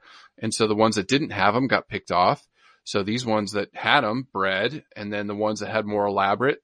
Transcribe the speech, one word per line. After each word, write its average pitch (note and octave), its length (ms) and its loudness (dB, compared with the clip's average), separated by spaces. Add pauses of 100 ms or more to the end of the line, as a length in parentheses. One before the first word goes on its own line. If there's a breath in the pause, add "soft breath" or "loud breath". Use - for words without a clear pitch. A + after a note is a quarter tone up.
(380 soft breath)
And A2 160 -4
so A2+ 120 2
the G#2+ 100 2
ones A2 200 4
that G2+ 140 -2
didn't C#3 220 0
have G2+ 240 2
'em C3 120 0
got G#2 220 0
picked G2 220 -8
off. F#2 360 2 (380 soft breath)
So G2+ 180 -2
these A#2 220 -4
ones G#2+ 260 0
that G2+ 240 -4
had B2+ 300 2
'em B2 280 -4
bred, G2 500 -2 (120)
and G#2 180 -8
then G#2 140 -6
the G#2 80 -6
ones G#2+ 240 -2
that G2+ 100 -8
had G#2+ 160 -2
more G#2 200 0
elaborate, G2+ 580 0